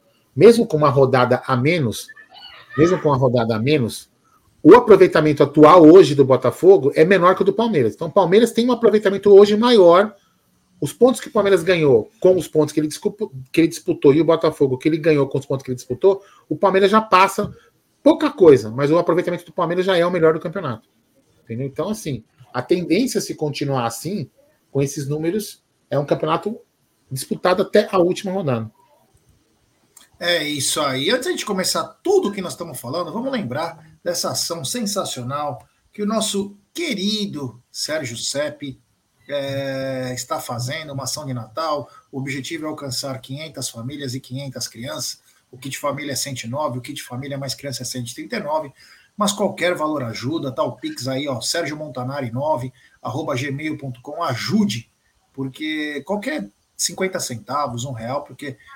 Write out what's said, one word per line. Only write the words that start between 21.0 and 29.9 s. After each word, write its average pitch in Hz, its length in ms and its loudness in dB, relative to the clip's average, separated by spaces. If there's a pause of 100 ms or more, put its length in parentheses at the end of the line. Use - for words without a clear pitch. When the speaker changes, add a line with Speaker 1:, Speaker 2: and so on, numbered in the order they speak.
Speaker 1:
Entendeu? 117 220 -8
Então, 151 220 -6
assim, 156 360 -8 (280)
a 127 80 -4
tendência, 180 600 0
se - 140 -10
continuar 139 520 -4
assim, 156 420 -8 (420)
com 139 120 -2
esses 139 240 -6
números, 165 560 -6 (280)
é 139 80 -2
um 143 60 -2
campeonato 160 540 -4 (520)
disputado 180 520 -2
até 208 280 2
a 196 80 0
última 180 340 0
rodada. 127 380 -4 (1500)